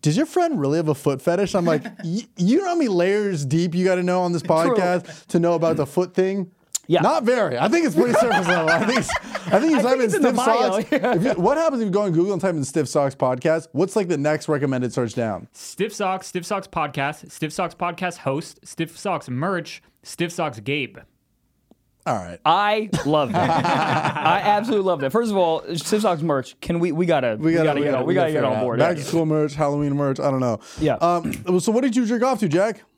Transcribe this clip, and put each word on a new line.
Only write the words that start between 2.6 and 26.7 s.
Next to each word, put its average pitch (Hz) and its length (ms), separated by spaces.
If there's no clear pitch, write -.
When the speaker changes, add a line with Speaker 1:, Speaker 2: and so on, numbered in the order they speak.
Speaker 1:
how 349 80
many 320 140
layers 190 580
deep 165 280
you 180 120
gotta 185 160
know 180 180
on 180 120
this 170 100
Speaker 2:
True. 175 120
Speaker 1:
podcast 180 760
to 175 120
know 170 140
about 165 220
the 143 100
foot 180 280
thing?" 190 360
Speaker 2:
Yeah. 165 120
Speaker 1:
Not 262 240
very. 208 340
I 143 100
think 330 180
it's 247 100
pretty 349 160
surface - 340
level. - 240
I - 140
think 247 160
it's, - 100
I 180 120
think 240 60
Speaker 2:
<laughs> 320 100
I - 40
Speaker 1:
you 208 40
type - 20
Speaker 2:
think 254 120
Speaker 1:
in 262 80
Speaker 2:
it's 208 100
in 381 80
the 269 100
Speaker 1:
stiff - 40
Speaker 2:
bio. 240 240
Speaker 1:
socks. 202 180
Speaker 2:
<laughs> - 40
Yeah. 247 240
Speaker 1:
If 170 80
you, 269 60
what 240 140
happens 311 260
if 214 40
you 196 40
go 202 120
on 196 100
Google 175 220
and 175 60
type 185 140
in 151 100
stiff 147 220
socks 139 300
podcast? 139 560
What's, 185 240
like, 208 120
the 170 100
next 151 280
recommended 131 460
search 120 220
down? 110 380
Speaker 3:
Stiff - 420
socks, 185 340
stiff 180 180
socks 196 220
podcast, 147 640
stiff 156 200
socks 170 220
podcast 175 440
host, 143 460
stiff - 320
socks 180 340
merch, 165 520
stiff - 260
socks 151 300
Gabe. 117 380
Speaker 1:
All 143 80
right. 87 300
Speaker 2:
I 208 440
love 143 280
that. 165 340
Speaker 1:
<laughs> 151 500
Speaker 2:
I 156 280
absolutely 208 420
love 175 140
that. 135 100
First 226 220
of 202 40
all, 165 280
Stiff 202 280
Socks 175 200
merch. 143 380
Can 170 180